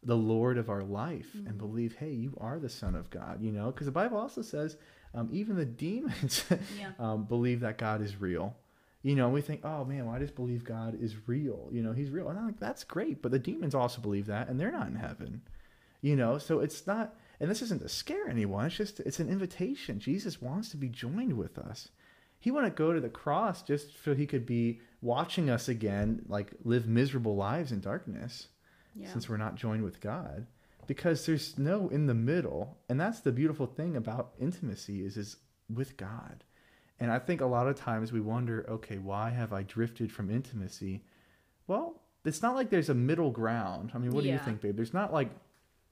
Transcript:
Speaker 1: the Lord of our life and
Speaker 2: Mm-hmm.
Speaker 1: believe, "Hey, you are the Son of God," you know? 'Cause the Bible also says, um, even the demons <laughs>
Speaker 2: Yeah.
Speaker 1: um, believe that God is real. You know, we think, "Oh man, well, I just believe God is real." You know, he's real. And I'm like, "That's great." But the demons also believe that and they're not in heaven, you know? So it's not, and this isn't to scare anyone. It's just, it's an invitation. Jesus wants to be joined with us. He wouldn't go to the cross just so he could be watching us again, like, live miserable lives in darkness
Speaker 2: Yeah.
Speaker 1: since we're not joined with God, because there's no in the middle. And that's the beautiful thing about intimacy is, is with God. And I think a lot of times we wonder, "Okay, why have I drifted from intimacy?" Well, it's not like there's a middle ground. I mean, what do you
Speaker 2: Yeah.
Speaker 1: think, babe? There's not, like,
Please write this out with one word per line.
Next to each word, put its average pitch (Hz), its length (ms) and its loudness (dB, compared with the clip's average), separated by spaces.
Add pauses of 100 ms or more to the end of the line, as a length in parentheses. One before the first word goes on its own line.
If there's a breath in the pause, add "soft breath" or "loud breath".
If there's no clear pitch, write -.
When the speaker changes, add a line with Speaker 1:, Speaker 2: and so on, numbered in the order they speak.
Speaker 1:
the 120 140 4
Lord 113 420 6
of 107 100 0
our 101 160 0
life 110 500 -4
and 208 140 -8
Speaker 2:
Mm-hmm. 107 100 -4
Speaker 1:
believe, 113 380 -2
"Hey, 156 160 -6
you 131 260 -2
are 123 200 -4
the 160 100 -4
Son 92 260 -2
of 85 160 -4
God," - 300 -8
you 110 120 0
know? 107 200 -2
'Cause - 140 -6
the 135 60 0
Bible 208 260 2
also 240 240 -4
says, 156 340 -4 (380 loud breath)
um, 117 180 -2
even 202 240 0
the 170 80 2
demons 151 800 -2 (160)
<laughs> 202 180 -8
Speaker 2:
Yeah. 196 200 -8
Speaker 1:
um, 110 260 0
believe 120 360 4
that 110 180 -2
God 107 240 0
is 101 180 -4
real. 92 340 0 (480 soft breath)
You 139 120 4
know, 123 160 6
we 143 100 4
think, 147 240 -6
"Oh 147 220 -4
man, 135 200 -2
well, 113 80 -4
I 123 40 -4
just 143 160 -4
believe 120 300 -2
God 113 360 -4
is 107 260 -4
real." 120 460 -2
You 117 100 0
know, 113 100 0
he's 135 180 0
real. 160 180 -2
And 180 100 -4
I'm 226 80 -2
like, - 140 -4
"That's 233 240 -6
great." - 380 -4
But 123 100 2
the 135 60 4
demons 156 360 0
also 120 280 2
believe 101 240 0
that 107 220 -2
and 127 120 0
they're 196 120 2
not 339 160 -4
in 127 80 -4
heaven, - 440 -6 (600 soft breath)
you 147 140 4
know? 127 220 4
So 156 220 2
it's - 260 -2
not, 220 300 -2 (240 loud breath)
and 151 100 2
this 226 120 0
isn't 214 200 0
to - 60 -8
scare 381 400 -4
anyone. 104 380 2
It's 175 100 -2
just, 208 240 -4
it's - 200 -4
an 165 80 2
invitation. 196 720 -2
Jesus 202 420 -2
wants 160 280 -4
to 160 60 -10
be 139 120 -2
joined 160 460 -2
with - 240 -2
us. - 300 -10 (500 soft breath)
He 233 120 0
wouldn't 262 260 2
go 160 160 6
to 165 80 4
the 127 80 -2
cross 180 540 0
just - 420 -2
so 147 100 4
he 143 120 4
could 135 200 0
be 117 340 4 (200 loud breath)
watching 143 500 2
us 117 180 2
again, 107 600 2
like, 101 240 -2 (120)
live 117 240 4
miserable 120 480 4
lives 123 360 0
in 101 80 -2
darkness 110 680 -6 (460 soft breath)
Speaker 2:
Yeah. - 180 -12
Speaker 1:
since 117 160 -4
we're 110 80 -2
not 107 180 -2
joined 110 300 0
with 90 160 -4
God, 110 460 -6 (420 soft breath)
because 151 380 0
there's 156 320 0
no 175 320 2
in 147 160 4
the 127 80 6
middle. 113 640 2 (100)
And 127 120 2
that's 220 200 0
the 139 120 4
beautiful 139 340 2
thing 160 300 -4
about 113 440 -4
intimacy 110 640 -2
is, 98 120 -6
is 104 200 -6 (360)
with 123 240 -4
God. - 460 -10 (560 soft breath)
And 120 120 0
I 117 80 4
think 160 240 0
a 131 40 4
lot 123 220 4
of 139 80 2
times 110 340 -2
we 117 120 2
wonder, 113 480 0
"Okay, 110 260 -6
why 98 320 -2
have 117 240 -2
I 98 120 -2
drifted 117 460 -2
from 98 200 -4
intimacy?" 101 760 -4 (600 soft breath)
Well, 320 340 -2 (240)
it's 156 180 0
not 240 120 4
like 262 160 0
there's 165 180 6
a 143 60 4
middle 143 360 4
ground. 113 640 0
I 120 40 -2
mean, 123 140 0
what 143 100 4
do 139 60 4
you 135 60 4
Speaker 2:
Yeah. 135 100 0
Speaker 1:
think, 110 160 -2
babe? 101 160 0
There's 113 180 -2
not, 196 180 2
like, 139 180 2 (600)